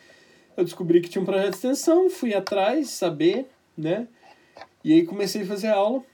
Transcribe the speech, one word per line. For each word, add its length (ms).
Eu 80
descobri 340
que 80
tinha 140
um 40
projeto 260
de 40
extensão, 540
fui 240
atrás, 560
saber, 580
né? 300
E 80
aí 140
comecei 380
a 20
fazer 240
aula, 340